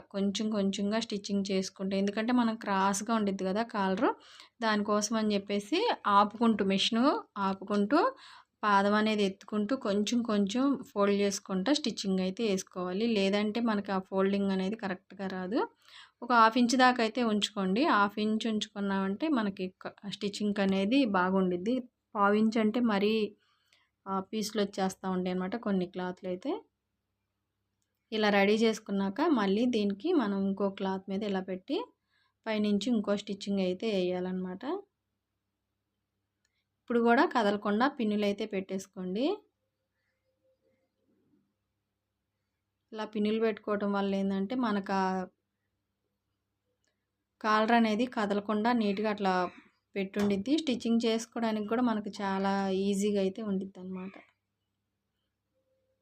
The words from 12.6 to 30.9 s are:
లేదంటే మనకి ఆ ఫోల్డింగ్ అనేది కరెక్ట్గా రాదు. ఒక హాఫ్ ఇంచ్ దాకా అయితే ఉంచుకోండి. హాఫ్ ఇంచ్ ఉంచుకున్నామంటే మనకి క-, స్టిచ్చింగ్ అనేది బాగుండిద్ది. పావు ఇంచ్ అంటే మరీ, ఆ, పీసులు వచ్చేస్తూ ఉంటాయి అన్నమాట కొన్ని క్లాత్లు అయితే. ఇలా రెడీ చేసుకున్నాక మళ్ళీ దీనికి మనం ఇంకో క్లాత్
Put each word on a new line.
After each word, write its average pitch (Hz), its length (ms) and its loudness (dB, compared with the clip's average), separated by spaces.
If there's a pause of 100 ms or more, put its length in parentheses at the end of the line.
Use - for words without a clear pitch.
లేదంటే 208 480 0
మనకి 208 300 -2
ఆ 190 120 0
ఫోల్డింగ్ 196 480 0
అనేది 190 260 -2
కరెక్ట్గా 190 500 -8
రాదు. 185 320 -4 (640)
ఒక 247 120 -6
హాఫ్ 226 240 6
ఇంచ్ 240 180 4
దాకా 247 260 6
అయితే 226 220 0
ఉంచుకోండి. 208 640 0
హాఫ్ 202 300 2
ఇంచ్ 214 300 -2
ఉంచుకున్నామంటే 202 840 -2
మనకి 208 360 -2 (100)
క-, - 180 -12 (180)
స్టిచ్చింగ్ 202 500 -4
అనేది 196 380 2 (100)
బాగుండిద్ది. 185 640 2 (360)
పావు 202 240 4
ఇంచ్ 220 220 4
అంటే 220 260 2
మరీ, 208 300 2 (920)
ఆ, 196 80 -4 (100)
పీసులు 208 380 -4
వచ్చేస్తూ 196 480 -4
ఉంటాయి 185 240 -2
అన్నమాట 185 240 -4
కొన్ని 196 300 -2
క్లాత్లు 180 420 -8
అయితే. 185 220 -6 (1600)
ఇలా 214 180 2
రెడీ 202 280 4
చేసుకున్నాక 202 640 0 (100)
మళ్ళీ 208 380 2
దీనికి 208 440 -2
మనం 208 280 2
ఇంకో 196 300 0
క్లాత్ 190 360 -4